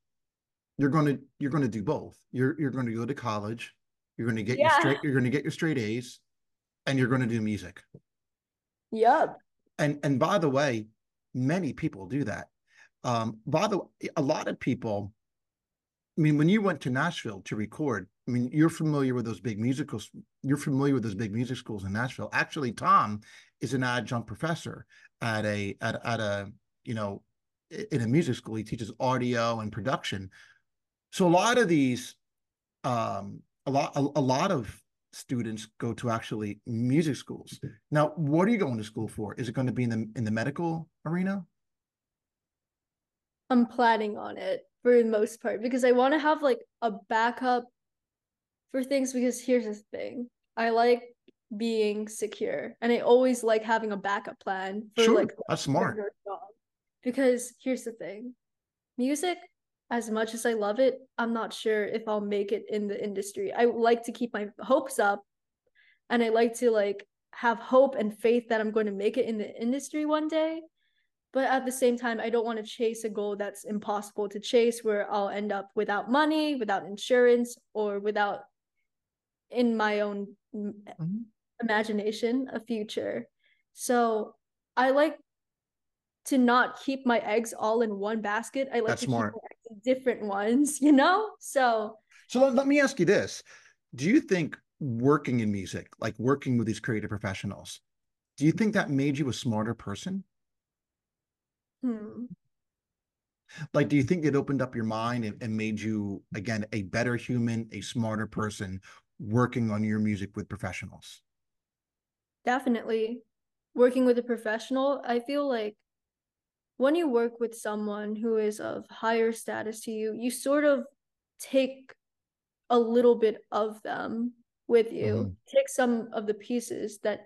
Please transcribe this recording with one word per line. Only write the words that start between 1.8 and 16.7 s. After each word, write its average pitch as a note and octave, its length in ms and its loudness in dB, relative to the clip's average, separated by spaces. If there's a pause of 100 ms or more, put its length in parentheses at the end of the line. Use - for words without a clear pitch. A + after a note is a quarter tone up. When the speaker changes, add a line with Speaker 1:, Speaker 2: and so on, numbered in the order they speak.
Speaker 1:
both. - 340 -4 (140)
You're, C3 280 0
you're C#3+ 120 -2
gonna A#2+ 220 -4
go A#2 120 -4
to A#2+ 80 -4
college, A2 600 -6 (440)
you're A2+ 100 -4
gonna A2+ 160 -2
get G2+ 140 -2
your D4 100 4
Speaker 2:
Yeah. D4+ 120 6
Speaker 1:
straight, C#3 240 2
you're D3 100 0
gonna B2+ 160 4
get C#3+ 140 0
your E3 80 -4
straight D#3 260 0
A's, A2+ 420 -4 (680)
and C3+ 120 0
you're B2+ 100 4
gonna B2+ 200 2
do A2+ 140 0
music. G#2 400 -6 (1120)
Speaker 2:
Yep. A3 460 4 (400)
Speaker 1:
And, D3 260 0
and C#3+ 160 2
by E3+ 200 4
the E3 100 4
way, C3 380 0 (460)
many C3+ 400 0
people G2 340 -6
do C3 160 -2
that. - 260 -8 (540)
Um, A2+ 420 -2
by D#3 220 0
the G3+ 120 0
way, - 60 -10 (320)
a - 40 2
lot C#3+ 260 0
of - 120 -6
people, G#2 540 -4 (1040)
I - 40 4
mean, D3+ 160 4
when D3+ 120 4
you G#3+ 120 4
went F#3+ 200 0